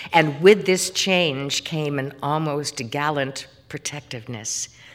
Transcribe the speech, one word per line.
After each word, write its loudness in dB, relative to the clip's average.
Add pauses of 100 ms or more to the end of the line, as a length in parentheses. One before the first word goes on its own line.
(120)
and 4
with 8
this 0
change 0
came -4
an -6
almost -2 (140)
gallant -2 (200)
protectiveness. -10 (260)